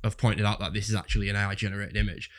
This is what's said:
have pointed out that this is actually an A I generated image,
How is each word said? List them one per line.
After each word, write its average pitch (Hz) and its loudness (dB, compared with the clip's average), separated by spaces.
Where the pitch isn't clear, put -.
have 104 0
pointed 104 2
out 98 2
that 87 -4
this 104 -2
is 110 2
actually 98 0
an 101 0
A 101 2
I 98 -2
generated 101 -4
image, 104 0